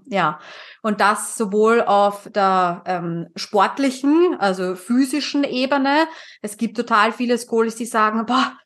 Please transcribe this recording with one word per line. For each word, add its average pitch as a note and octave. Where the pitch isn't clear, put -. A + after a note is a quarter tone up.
Ja. F3
Und G#3
das G#3
sowohl A3
auf G3+
der, F#3+
ähm, E3+
sportlichen, C#4
also F#3
physischen C4+
Ebene. C#4
Es G#3
gibt A3+
total A3+
viele A#3+
Skolis, A3+
die A#3+
sagen, G#3+
„Boah, B3